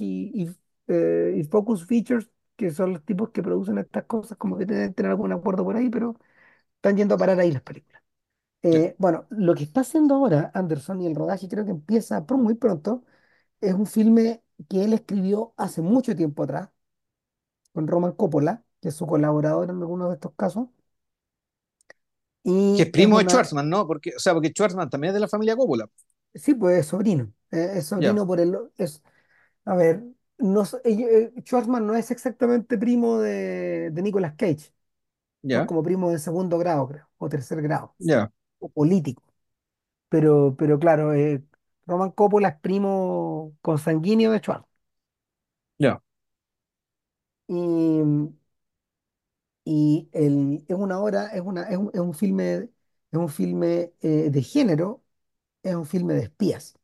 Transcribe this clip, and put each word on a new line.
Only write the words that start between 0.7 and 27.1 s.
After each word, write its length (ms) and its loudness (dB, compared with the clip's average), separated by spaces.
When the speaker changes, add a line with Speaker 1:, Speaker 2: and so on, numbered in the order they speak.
Speaker 1:
eh, 500 0
y 60 -2
Focus 420 -2
Features, 440 -2
que 160 -2
son 220 -2
los 100 -12
tipos 260 -4
que 120 -6
producen 360 -2
estas 280 -6
cosas, 320 -8
como 200 -4
que 80 -4
deben 280 -4
tener 180 -2
algún 200 -2
acuerdo 320 -2
por 120 -2
ahí, 140 0
pero 260 -4
están 200 0
yendo 200 2
a 20 2
parar 220 2
ahí 120 4
las 100 -4
películas. 400 -20
Speaker 2:
Ya. 140 6
Speaker 1:
Eh, 140 -4
bueno, 320 0
lo 240 2
que 100 -4
está 180 0
haciendo 340 2
ahora 380 2
Anderson, 480 -4
y 40 -2
el 100 -4
rodaje 320 -6
creo 180 -4
que 60 -4
empieza 540 -2
pr-, 120 0
muy 160 2
pronto, 500 -2
es 140 0
un 120 0
filme 560 4
que 160 0
él 100 2
escribió 640 -2
hace 240 -6
mucho 340 0
tiempo 280 -2
atrás, 260 -8
con 160 -4
Roman 240 0
Coppola, 520 -2
que 80 -8
es 80 -6
su 100 -8
colaborador 640 0
en 60 -8
algunos 320 -6
de 60 -4
estos 200 -12
casos. 340 -4
Y 320 4
Speaker 2:
Que 60 6
es 80 0
primo 280 6
Speaker 1:
es 0 -
Speaker 2:
de 60 4
Speaker 1:
una 80 2
Speaker 2:
Schwartzman, 360 2
¿no? 180 0
Porque, 300 -6
o 20 -12
sea, 160 2
porque 160 0
Schwartzman 400 -2
también 200 -4
es 40 -2
de 60 -2
la 80 -2
familia 280 -2
Coppola. 320 0
Speaker 1:
Sí, 200 0
pues 260 4
es 60 0
sobrino. 460 0